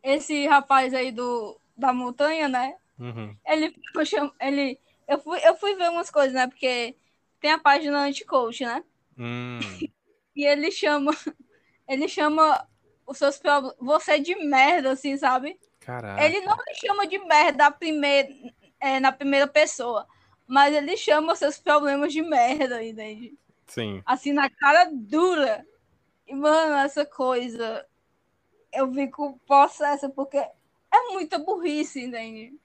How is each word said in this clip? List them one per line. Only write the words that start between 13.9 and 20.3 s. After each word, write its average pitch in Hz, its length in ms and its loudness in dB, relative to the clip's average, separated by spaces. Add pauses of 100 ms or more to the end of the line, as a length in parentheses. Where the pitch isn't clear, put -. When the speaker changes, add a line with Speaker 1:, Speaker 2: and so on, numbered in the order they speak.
Speaker 1:
de 320 140 -4
merda, 285 600 2
assim, 269 220 -4
sabe? 277 440 -2 (200)
Speaker 2:
Caraca. 123 460 -4
Speaker 1:
Ele 370 160 0
não 403 140 0
lhe - 180 -12
chama 403 320 -2
de 381 140 -6
merda 302 480 4
a 302 40 6
primeir-, 285 800 -2 (280)
é, 269 200 -2
na 262 120 4
primeira 277 340 2
pessoa, 269 640 0 (400)